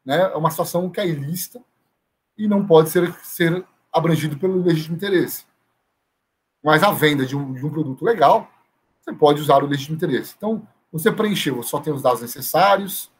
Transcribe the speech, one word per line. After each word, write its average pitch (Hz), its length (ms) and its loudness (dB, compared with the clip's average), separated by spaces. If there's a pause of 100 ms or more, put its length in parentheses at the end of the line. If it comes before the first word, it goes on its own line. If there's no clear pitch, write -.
né? 147 200 0 (100)
É - 40 -6
uma 156 120 0
situação 175 400 -4
que 180 100 -8
é 202 80 -2
ilícita 165 540 -6 (760)
e 214 120 -2
não 202 180 2
pode 160 220 6
ser, 175 240 0 (100)
ser 175 400 -2 (300)
abrangido 151 460 0
pelo 185 240 -2
legítimo 160 340 0
interesse. 180 480 -2 (1200)
Mas 156 180 4
a 202 80 6
venda 143 360 2
de 131 100 -6
um, 139 160 -6
de 127 120 -10
um 151 60 -6
produto 139 360 -6
legal, 208 440 4 (520)
você 320 100 -12
pode 147 300 4
usar 139 200 4
o 143 40 -2
legítimo 143 300 -4
interesse. 151 420 -4
Então, 214 280 -6 (240)
você 170 220 0
preencheu, 165 440 -2
você 117 120 -8
só 147 100 -4
tem 151 140 -6
os 131 80 -6
dados 123 220 0
necessários, 180 960 0